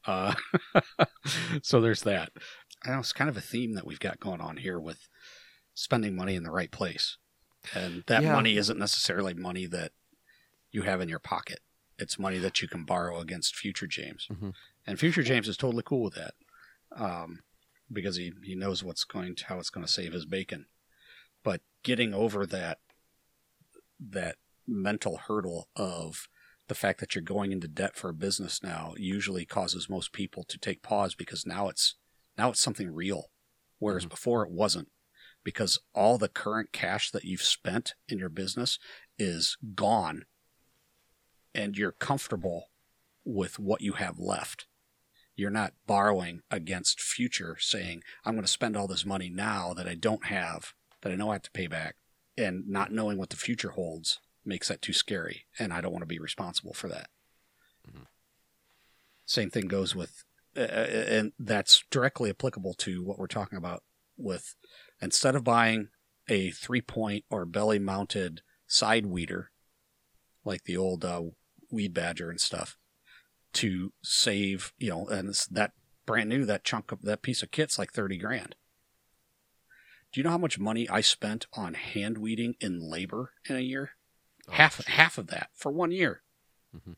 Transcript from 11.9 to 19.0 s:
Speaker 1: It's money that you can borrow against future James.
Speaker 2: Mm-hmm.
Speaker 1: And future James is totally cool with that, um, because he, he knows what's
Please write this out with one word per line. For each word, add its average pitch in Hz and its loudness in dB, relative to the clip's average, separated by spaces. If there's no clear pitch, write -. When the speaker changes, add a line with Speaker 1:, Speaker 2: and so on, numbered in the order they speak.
Speaker 1:
It's - -6
money 95 -2
that 90 0
you 90 -6
can 85 -8
borrow 87 0
against 85 -4
future 98 -6
James. - -8
Speaker 2:
Mm-hmm. 98 -8
Speaker 1:
And 101 -4
future 160 4
James 117 4
is 98 -4
totally 120 0
cool 127 2
with 98 -2
that, 82 -8
um, 85 -6
because 98 -4
he, 87 -6
he 92 -8
knows 95 -2
what's 90 -4